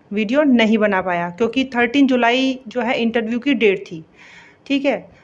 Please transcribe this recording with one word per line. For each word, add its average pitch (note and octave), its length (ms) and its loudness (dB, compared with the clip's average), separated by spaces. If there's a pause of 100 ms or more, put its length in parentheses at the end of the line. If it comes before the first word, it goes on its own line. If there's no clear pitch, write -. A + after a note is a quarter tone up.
(120)
वीडियो A3 300 0
नहीं A3+ 360 4
बना G3+ 240 0
पाया, F3 280 -4
क्योंकि A3+ 340 -2
थर्टीन A#3+ 420 0
जुलाई B3+ 600 2
जो A#3 120 -6
है A#3+ 180 -2
इंटरव्यू A#3 400 -2
की C#4 160 0
डेट G3+ 320 0
थी। D#3+ 180 -14 (640)
ठीक C#4 180 -2
है, G#3 260 -4 (140)